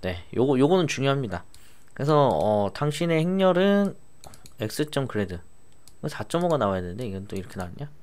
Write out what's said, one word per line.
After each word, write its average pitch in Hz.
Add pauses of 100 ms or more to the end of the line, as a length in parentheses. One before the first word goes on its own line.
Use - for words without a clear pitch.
네, 90
요거, 127
요거는 160
중요합니다. 131 (500)
그래서, 143
어, 101
당신의 156
행렬은 190 (640)
X점 135
그래드. 95 (680)
사 -
점 170
오가 165
나와야 98
되는데 92
이건 98
또 98
이렇게 -
나왔냐? 98 (120)